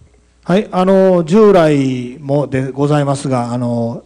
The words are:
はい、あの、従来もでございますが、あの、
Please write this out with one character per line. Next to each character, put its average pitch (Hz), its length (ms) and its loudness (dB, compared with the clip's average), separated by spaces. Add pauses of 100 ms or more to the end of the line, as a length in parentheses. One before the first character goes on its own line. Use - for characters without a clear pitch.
(420)
は 175 160 -2
い、 208 140 -4
あ 185 120 0
の、 190 380 4
従 202 300 4
来 135 680 0
も 143 300 -2
で 131 240 -4
ご 143 160 -2
ざ 147 100 2
い 143 60 0
ま 139 100 -2
す 139 140 -8
が、 120 240 -2
あ 123 60 -4
の、 120 480 -4